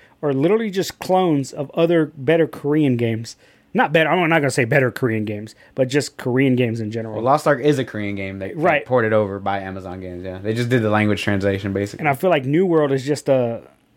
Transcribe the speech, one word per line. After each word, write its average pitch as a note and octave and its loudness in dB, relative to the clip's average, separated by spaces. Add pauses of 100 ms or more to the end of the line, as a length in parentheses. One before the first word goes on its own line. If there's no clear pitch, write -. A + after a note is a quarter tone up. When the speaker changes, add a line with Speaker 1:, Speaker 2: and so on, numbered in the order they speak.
(220)
Speaker 1:
are D3 0
literally G3 2
just F3+ -4
clones E3+ 0
of C#3 -8
other E3 2
better D#3 2
Korean D3 0
games. A2+ -2 (380)
Not G#3+ 0
better. D#3+ 4
I'm E3 2
not E3 4
gonna C#3 0
say C3+ 2
better C3 2
Korean A2 -2
games, G#2+ -10 (220)
but C3 2
just C#3 -2
Korean C3 2
games A#2 0
in G#2+ -6
general. A2+ -8
Speaker 2:
Well, A2 -6
Lost C#3 2
Ark C#3+ 2
is C#3+ 2
a B2+ 0
Korean G#2 -6
game. G2 -8
They, G2 -8
they F#2 -12
Speaker 1:
Right. - 0
Speaker 2:
ported A#2+ 2
over G#2 2
by G2 -4
Amazon F#2+ -10
Games. F2+ -12
Yeah, F#2 -10
they G#2+ -2
just A#2+ -2
did B2 2
the G#2+ 2
language G#2+ 2
translation G2 0
basically. G2+ -4
Speaker 1:
And D3+ 0
I C#3 2
feel F#3 0
like D3 2
New D#3 2
World D3+ 2
is C3 -2
just C#3+ -4
a, A#2+ 2 (340)